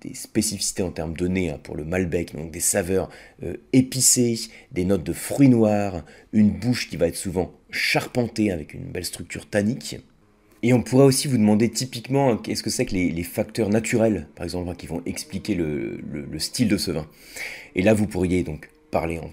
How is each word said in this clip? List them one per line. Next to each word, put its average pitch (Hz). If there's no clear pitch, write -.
des -
spécificités -
en 87
termes 80
de 87
nez, 92
hein, 73
pour -
le 76
Malbec, 87
donc 80
des 85
saveurs, 92
euh, 85
épicées, 127
des 92
notes 90
de 82
fruits 135
noirs, 104
une 107
bouche 104
qui -
va 85
être 82
souvent 90
charpentée 113
avec 78
une 90
belle 87
structure -
tannique. 101
Et 120
on 120
pourrait 127
aussi 139
vous 127
demander 107
typiquement, 131
hein, 107
qu'est-ce -
que 113
c'est 123
que -
les, 90
les 85
facteurs 107
naturels, 110
par -
exemple, 87
hein, 87
qui -
vont 78
expliquer -
le, 73
le, 71
le 76
style -
de 101
ce -
vin. 76
Et 92
là, 104
vous 107
pourriez 90
donc 78
parler, 82
en, 80